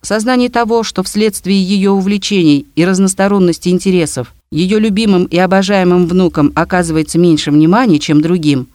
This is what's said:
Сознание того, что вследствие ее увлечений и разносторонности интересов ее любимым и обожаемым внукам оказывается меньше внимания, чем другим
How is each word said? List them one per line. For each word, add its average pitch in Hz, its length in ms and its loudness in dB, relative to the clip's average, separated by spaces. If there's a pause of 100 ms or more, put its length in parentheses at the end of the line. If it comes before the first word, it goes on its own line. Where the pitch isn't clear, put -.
Сознание 247 480 -2
того, 233 340 0
что 185 200 -6
вследствие 202 600 -2
ее 196 300 0
увлечений 190 800 0
и 170 100 2
разносторонности 190 840 0
интересов 180 640 -2 (180)
ее 185 260 -2
любимым 208 460 0
и 170 140 -4
обожаемым 185 680 2
внукам 165 480 0
оказывается 165 640 -2
меньше 165 320 2
внимания, 160 500 2
чем 151 220 0
другим 151 540 -2